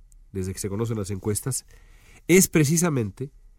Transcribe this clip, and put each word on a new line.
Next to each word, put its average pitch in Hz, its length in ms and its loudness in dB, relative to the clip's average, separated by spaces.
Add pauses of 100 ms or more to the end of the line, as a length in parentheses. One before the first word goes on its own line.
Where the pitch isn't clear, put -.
(320)
desde 95 220 -6
que - 60 -16
se 104 100 -6
conocen 110 280 -4
las 101 140 -6
encuestas, 104 540 -6 (640)
es 180 180 6
precisamente 143 840 0 (280)